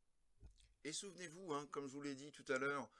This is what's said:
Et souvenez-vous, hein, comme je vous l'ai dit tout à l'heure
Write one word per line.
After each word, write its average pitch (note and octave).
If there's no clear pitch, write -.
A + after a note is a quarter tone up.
Et D3
souvenez-vous, F3+
hein, C#3+
comme C#3+
je B2+
vous C#3+
l'ai C#3+
dit C#3
tout -
à C3
l'heure C3+